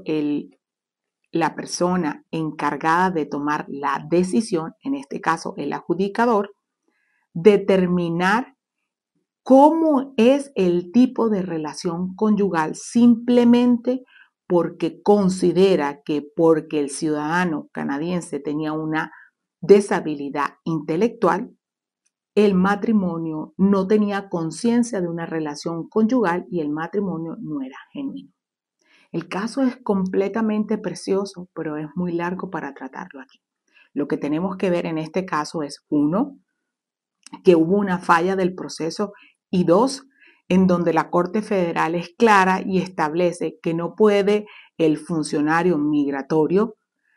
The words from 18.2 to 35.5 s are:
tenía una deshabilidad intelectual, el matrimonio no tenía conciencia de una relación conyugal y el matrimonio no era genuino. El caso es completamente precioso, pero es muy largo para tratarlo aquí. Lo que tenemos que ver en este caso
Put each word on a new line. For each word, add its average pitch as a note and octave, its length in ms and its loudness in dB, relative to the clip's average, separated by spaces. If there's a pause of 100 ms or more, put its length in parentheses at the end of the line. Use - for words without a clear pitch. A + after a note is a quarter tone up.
tenía D#3 340 -6
una D#3 360 -4 (520)
deshabilidad D3+ 880 2 (140)
intelectual, E3+ 840 -2 (840)
el G3+ 180 4
matrimonio F#3 1000 0
no F#3+ 300 2
tenía G3+ 420 0
conciencia A3 720 -2
de F3 80 -2
una E3 180 -6
relación D#3+ 600 -6
conyugal A3 640 0
y F3 100 -4
el D3 80 -4
matrimonio E3 720 -6
no D3+ 220 -8
era C3 160 -14 (120)
genuino. C3+ 400 -12 (800)
El E3+ 180 -8
caso G#3+ 340 -6
es B3+ 160 0
completamente G3+ 1000 -2
precioso, F#3+ 760 -6
pero D#3 240 -8
es D#3 80 -8 (100)
muy F3+ 160 -4
largo F3+ 380 -6
para D3 240 -10
tratarlo - 460 -16
aquí. - 200 -20 (520)
Lo C#3+ 140 -4
que D3 120 -4
tenemos E3 380 -4
que F#3 140 -2
ver F3 160 -2
en E3 120 -4
este D#3+ 260 -6
caso D#3 380 -6